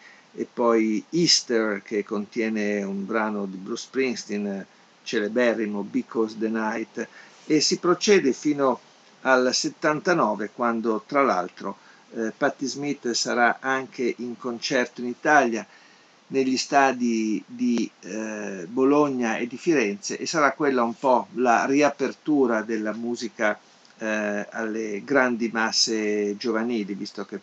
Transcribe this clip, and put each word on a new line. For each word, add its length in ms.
e 180
poi 580
Easter, 720
che 220
contiene 800
un 220
brano 400
di 120
Bruce 260
Springsteen, 800
celeberrimo, 800
Because 540
the 100
Night, 600
e 140
si 180
procede 540
fino 480
al 320
settantanove, 1000
quando 520
tra 180
l'altro, 540
eh, 220
Patti 300
Smith 460
sarà 480
anche 600
in 180
concerto 640
in 60
Italia, 600
negli 300
stadi 880
di, 440
eh, 680
Bologna 680
e 100
di 100
Firenze, 600
e 100
sarà 260
quella 300
un 140
po' 360
la 320
riapertura 960
della 320
musica, 680
eh, 540
alle 520
grandi 480
masse 840
giovanili, 560
visto 320
che 180